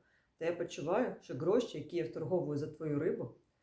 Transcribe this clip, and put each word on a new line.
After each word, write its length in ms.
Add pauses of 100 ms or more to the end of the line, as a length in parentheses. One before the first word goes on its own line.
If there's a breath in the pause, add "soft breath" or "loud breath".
(380 soft breath)
Та 60
я 80
почуваю, 680
що 140
гроші, 440
які 180
я 80
вторговую 540
за 80
твою 320
рибу, 360 (280)